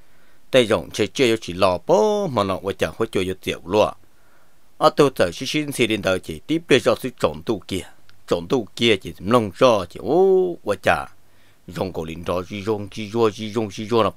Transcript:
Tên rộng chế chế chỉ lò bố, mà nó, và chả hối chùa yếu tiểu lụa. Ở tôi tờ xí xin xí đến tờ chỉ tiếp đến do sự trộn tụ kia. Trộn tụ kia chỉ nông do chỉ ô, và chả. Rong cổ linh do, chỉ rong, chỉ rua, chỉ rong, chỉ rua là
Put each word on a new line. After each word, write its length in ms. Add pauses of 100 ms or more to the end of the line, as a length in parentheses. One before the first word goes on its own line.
(500)
Tên 160
rộng 240
chế 160
chế 340
chỉ 120
lò 340
bố, 400
mà 180
nó, 180
và 100
chả 240
hối 160
chùa 80
yếu 140
tiểu 300
lụa. 280 (840)
Ở 120
tôi 240
tờ 160
xí 160
xin 260
xí 140
đến 160
tờ 160
chỉ 280
tiếp 220
đến 120
do 140
sự 160 (100)
trộn 220
tụ 260
kia. 140 (440)
Trộn 220
tụ 280
kia 200
chỉ 220
nông 400
do 260
chỉ 180
ô, 600
và 180
chả. 240 (640)
Rong 240
cổ 120
linh 220
do, 220
chỉ 140
rong, 260
chỉ 220
rua, 200
chỉ 220
rong, 200
chỉ 140
rua 160
là 140